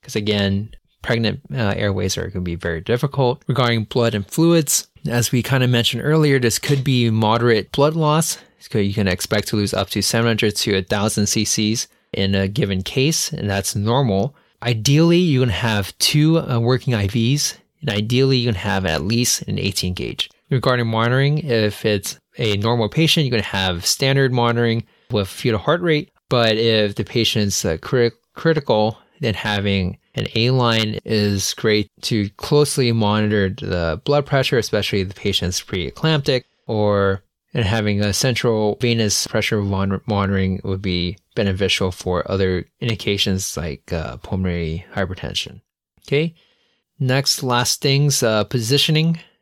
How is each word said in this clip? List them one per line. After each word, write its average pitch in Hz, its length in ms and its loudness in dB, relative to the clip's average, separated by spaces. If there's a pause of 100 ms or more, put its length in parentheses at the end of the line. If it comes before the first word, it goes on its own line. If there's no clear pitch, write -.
'cause - 140 -6
again, 101 540 0 (300)
pregnant, 113 380 0 (120)
uh, 110 240 -2
airways 98 400 -2
are 85 120 -6
gonna 92 160 -6
be 87 100 -4
very 85 260 -4
difficult. 127 680 -2
Regarding 117 380 0
blood 117 280 0
and 101 140 -4
fluids, 165 600 2 (200)
as 120 240 0
we 123 100 2
kinda 127 260 2
mentioned 120 360 0
earlier, 147 340 4
this 120 220 0
could 139 240 0
be 123 260 2
moderate 110 640 2
blood 151 240 2
loss. 156 420 0 (220)
So - 180 -6
you 101 160 0
can 101 140 0
expect 98 400 -2
to - 80 -2
lose 101 180 0
up 98 180 -2
to 101 120 -2
seven 117 240 0
hundred 107 300 0
to 101 180 0
a 95 80 0
thousand 104 420 0
C 107 180 0
Cs 110 440 -2 (260)
in 98 220 0
a 98 120 0
given 98 360 -2
case, - 500 -2
and 104 160 -6
that's 98 260 -2
normal. 113 600 0 (260)
Ideally, 143 560 2
you 160 220 2
can 127 100 2
have 101 480 -2
two, 156 420 2
uh, 123 200 -2
working 123 340 0
I 101 140 0
Vs, 117 480 0 (240)
and 139 100 -6
ideally, 123 480 2
you 120 100 0
can 113 80 0
have 95 300 -2
at 80 180 0
least 117 400 0
an 101 140 -4
eighteen 92 380 -2
gauge. - 340 -6 (220)
Regarding 123 340 2
monitoring, 127 540 2
if 113 440 0
it's 104 360 -2 (180)
a 107 200 0
normal 113 320 0
patient, 156 360 2
you 123 60 -2
can 113 100 0
have 92 460 -2
standard 135 440 2
monitoring 117 520 2 (260)
with 101 180 0
fetal 110 320 -2
heart 170 220 0
rate. 160 300 0 (180)
But 113 280 4
if 110 380 2
the 110 80 -4
patient's, 104 640 0
uh, 82 160 0
cri-, 120 300 0 (240)
critical, 117 640 0 (200)
then 113 140 -2
having 98 640 -2 (180)
an 104 200 -4
A 117 140 2
line 113 560 0
is 104 480 0
great 107 360 0 (120)
to 104 300 -2
closely 143 600 2
monitor 104 580 2
the 87 540 -4
blood 143 220 0
pressure, 135 320 0
especially 104 440 -2
if 92 60 -4
the 98 60 -12
patient's 90 480 -2
preeclamptic, 135 840 -2 (240)
or, 101 560 2 (300)
and 131 100 0
having 104 380 0
a 104 100 2
central 110 720 0
venous 113 460 0
pressure 107 340 -2
mon-, 98 440 -2
monitoring 98 600 0
would 95 160 -4
be 90 360 -2 (180)
beneficial 95 560 0
for - 380 -4
other 92 360 0 (160)
indications 101 760 -2
like, 80 380 -8
uh, 62 240 -6
pulmonary 87 680 -4 (100)
hypertension. - 640 -8 (440)
Okay. 160 300 -2 (640)
Next, 135 420 0
last 123 380 0
things, 139 420 2
uh, 110 220 2
positioning. 151 760 0 (220)